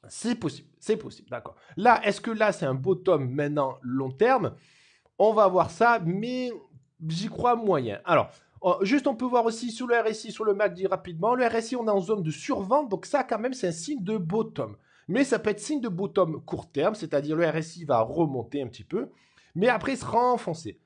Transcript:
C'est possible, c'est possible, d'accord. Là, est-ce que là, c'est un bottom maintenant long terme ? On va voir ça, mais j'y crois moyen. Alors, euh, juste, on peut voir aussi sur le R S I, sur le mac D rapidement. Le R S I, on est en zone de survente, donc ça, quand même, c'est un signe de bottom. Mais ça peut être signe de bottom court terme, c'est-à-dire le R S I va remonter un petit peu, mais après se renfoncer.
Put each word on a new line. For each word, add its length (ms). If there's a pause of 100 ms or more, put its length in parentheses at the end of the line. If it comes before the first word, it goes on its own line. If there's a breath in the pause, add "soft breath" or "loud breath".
C'est 260
possible, 360 (100)
c'est 160
possible, 340
d'accord. 240 (220 loud breath)
Là, 280
est-ce 180
que 80
là, 200
c'est 160
un 80
bottom 560
maintenant 520
long 280
terme ? 440 (640 soft breath)
On 140
va 140
voir 240
ça, 340
mais 460 (560)
j'y 220
crois 260
moyen. 500
Alors, 260 (340 loud breath)
euh, 200
juste, 240
on 80
peut 80
voir 200
aussi 280
sur 160
le 80
R 100
S 180
I, 60
sur 140
le 100
mac 200
D 120
rapidement. 480
Le 100
R 120
S 160
I, 40
on 100
est 40
en 100
zone 220
de 80
survente, 580
donc 180
ça, 180
quand 160
même, 140
c'est 120
un 60
signe 320
de 120
bottom. 600 (320 soft breath)
Mais 160
ça 160
peut 100
être 80
signe 220
de 80
bottom 560
court 260
terme, 240
c'est-à-dire 400
le 100
R 120
S 220
I 60
va 180
remonter 600
un 60
petit 160
peu, 240 (480 soft breath)
mais 100
après 300
se 80
renfoncer. 800